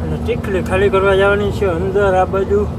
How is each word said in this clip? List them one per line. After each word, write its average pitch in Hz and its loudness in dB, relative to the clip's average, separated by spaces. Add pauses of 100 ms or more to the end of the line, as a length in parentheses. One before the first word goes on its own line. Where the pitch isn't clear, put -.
અને 156 -4
ચીખલી 214 -2
ખાલી 190 2
કરવા 190 2
જવાની 202 2
છે 202 -2
અંદર 190 0
આ 185 4
બાજુ. 190 0 (200)